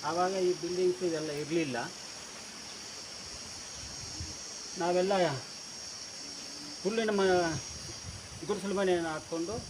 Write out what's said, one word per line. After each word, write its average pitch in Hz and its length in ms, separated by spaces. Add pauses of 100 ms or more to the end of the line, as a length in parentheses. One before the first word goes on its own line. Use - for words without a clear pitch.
ಆವಾಗ 175 280
ಈ 180 220
ಬಿಲ್ಡಿಂಗ್ಸ್ 180 500
ಇವೆಲ್ಲ 156 280
ಇರಲಿಲ್ಲ. 147 460 (3000)
ನಾವೆಲ್ಲ 180 540 (1500)
ಹುಲ್ಲಿನ 220 260
ಮ-, 180 500 (880)
ಗುಡಿಸಲು 196 280
ಮನೆಯನ್ನು 180 340
ಹಾಕ್ಕೊಂಡು 165 460 (140)